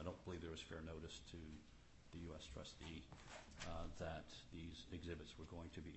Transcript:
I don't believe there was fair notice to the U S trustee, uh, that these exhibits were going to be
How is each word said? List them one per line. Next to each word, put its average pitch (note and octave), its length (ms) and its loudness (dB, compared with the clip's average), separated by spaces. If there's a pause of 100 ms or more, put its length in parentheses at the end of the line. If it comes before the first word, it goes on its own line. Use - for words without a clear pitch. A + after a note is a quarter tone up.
I - 20 2
don't F2 220 4
believe F2+ 160 2
there E2 100 2
was D#2+ 140 0
fair E2 160 0
notice D#2+ 400 0 (100)
to F2 60 -2 (760)
the E2+ 120 0
U D#2+ 100 0
S D2 140 -4
trustee, - 560 -2 (640)
uh, E2 160 6 (140)
that E2 260 4 (260)
these E2 400 0
exhibits E2 480 2
were E2 140 -2
going E2 240 0
to F2+ 80 2
be E2 120 0